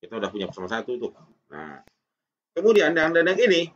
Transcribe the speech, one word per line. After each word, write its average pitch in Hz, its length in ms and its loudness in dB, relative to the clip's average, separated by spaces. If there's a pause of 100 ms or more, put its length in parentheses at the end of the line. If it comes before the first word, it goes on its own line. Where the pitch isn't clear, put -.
kita 110 180 -12
udah 98 140 -6
punya 95 160 -6
persamaan 92 320 -10
satu 123 160 -8
tuh. 117 160 -10 (400)
Nah, 76 320 -16 (720)
kemudian 190 400 4
yang, 160 160 2
dan 170 160 4
yang 196 80 0
ini. 175 380 2